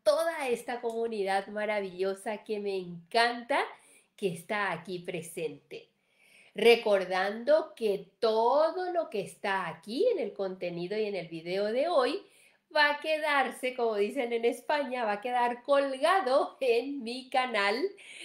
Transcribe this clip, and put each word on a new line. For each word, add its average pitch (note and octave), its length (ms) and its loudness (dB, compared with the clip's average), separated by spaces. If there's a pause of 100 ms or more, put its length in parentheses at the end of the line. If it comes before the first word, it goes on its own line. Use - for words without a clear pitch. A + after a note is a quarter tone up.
toda D#4 460 2
esta A#3+ 320 -4
comunidad A3 680 -2
maravillosa G#3 960 -4
que G#3+ 160 -6
me G3+ 160 -4
encanta A#3 840 0 (560)
que G3+ 120 -2
está F#3+ 440 -4
aquí E3+ 280 -8
presente. E3 880 -10 (680)
Recordando A3 1200 4
que G#3 340 -2 (120)
todo D4 720 2
lo D#4+ 180 -2
que G#3 100 -4
está F#3 460 -4
aquí G#3+ 460 -2
en F4+ 80 -2
el G3+ 120 -4
contenido F#3 640 -6
y G#3+ 80 -2
en G3+ 120 -4
el E3 120 -6
video E3+ 380 -4
de B3+ 220 0
hoy D4+ 340 2 (520)
va D4 160 6
a D4 100 -4
quedarse, C#4+ 720 0
como A3+ 220 0
dicen A#3 360 0
en A#3 120 0
España, C4 600 -2
va G#3 80 0
a G#3 80 -4
quedar A#3+ 420 0
colgado C#4 960 2
en C4 420 0
mi B3+ 280 -8
canal, A3+ 460 2 (480)